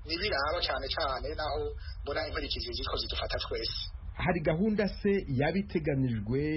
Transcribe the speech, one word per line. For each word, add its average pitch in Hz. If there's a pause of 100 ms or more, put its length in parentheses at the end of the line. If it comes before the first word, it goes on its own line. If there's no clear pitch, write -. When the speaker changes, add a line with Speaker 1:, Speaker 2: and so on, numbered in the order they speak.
Speaker 1:
nibiraba 165
cyane 139
cyane, 131
naho 151 (420)
mbona 143
inkurikizi -
ziko -
zidufata -
twese. - (340)
Speaker 2:
Hari 139
gahunda 196 (160)
se 196
yaba 147
iteganijwe 135 (160)